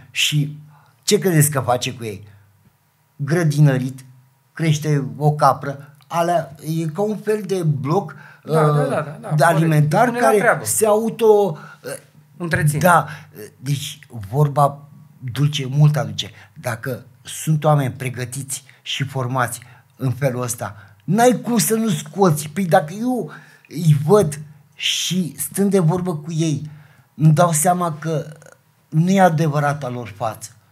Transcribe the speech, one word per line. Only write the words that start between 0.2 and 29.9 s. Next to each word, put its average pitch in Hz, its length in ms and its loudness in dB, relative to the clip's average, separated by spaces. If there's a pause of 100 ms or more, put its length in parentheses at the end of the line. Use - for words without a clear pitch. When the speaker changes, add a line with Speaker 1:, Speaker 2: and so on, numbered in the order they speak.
Speaker 1:
ce 202 160 2
credeți 156 320 4
că 139 100 -2
face 127 340 -2
cu 117 100 -12
ei? 101 240 -12 (880)
Grădinărit, 143 880 0 (480)
crește 151 520 0 (120)
o 147 160 2
capră, 139 640 0 (120)
alea, 170 480 -2 (240)
e 165 80 -2
ca 156 160 -4
un 214 140 -2
fel 214 300 -4
de 185 160 -2
bloc, 151 520 -2 (300)
Speaker 2:
Da, 156 160 2
Speaker 1:
uh, 151 140 4
Speaker 2:
da, 147 80 2
da, - 60 0
da, 202 120 -2
da, 151 120 -8
Speaker 1:
de - 80 -16
Speaker 2:
corect. 160 220 0
Speaker 1:
alimentar 160 640 4
Speaker 2:
Pune 240 140 -2
la 240 60 2
Speaker 1:
care 214 120 4
Speaker 2:
treabă. - 260 2
Speaker 1:
se - 220 0
auto, 220 400 0
uh, 202 320 4 (800)
Speaker 2:
Întreține. 156 420 0
Speaker 1:
Da, 170 280 4 (520)
deci 131 400 -6 (320)
vorba 143 580 2 (440)
dulce, 139 340 -2
mult 147 300 4
aduce. 104 340 -6 (300)
Dacă 120 440 -8 (180)
sunt 156 420 -4
oameni 143 300 2
pregătiți 127 720 -10 (180)
și - 220 -6
formați 123 560 -4 (360)
în 131 160 -2
felul 123 300 -2
ăsta, 117 340 -8 (280)
n-ai 226 380 4
cum 240 160 0
să 170 160 0
nu 226 140 -2
scoți. 175 600 0
Păi 196 180 -4
dacă 170 260 2
eu 226 380 -4 (380)
îi 151 360 2
văd 190 360 4 (340)
și - 640 -4
stând 196 320 -2
de 196 80 4
vorbă 180 380 0
cu 170 160 -10
ei, 156 380 -2 (440)
îmi 156 180 6
dau 170 200 4
seama 180 460 0
că 156 380 -8 (520)
nu 165 220 0
e 190 100 4
adevărata 147 680 2
lor 123 200 -8